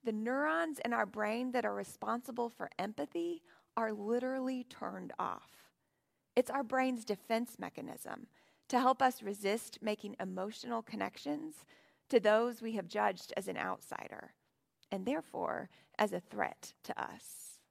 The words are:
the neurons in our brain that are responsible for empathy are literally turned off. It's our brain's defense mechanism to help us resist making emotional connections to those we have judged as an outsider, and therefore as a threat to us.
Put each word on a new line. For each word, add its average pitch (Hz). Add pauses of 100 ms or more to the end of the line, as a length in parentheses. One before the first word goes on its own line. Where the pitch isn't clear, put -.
the 233
neurons 285
in 240
our 226
brain 220
that 240
are 208
responsible 233
for -
empathy 214 (360)
are 226
literally 247
turned -
off. - (640)
It's 262
our 277
brain's 254
defense 226
mechanism - (420)
to 254
help 262
us 254
resist 208
making 208
emotional 208
connections 285 (440)
to 262
those 226
we 226
have 190
judged 208
as 196
an 185
outsider, - (580)
and 190
therefore - (300)
as 208
a 180
threat - (120)
to -
us. - (120)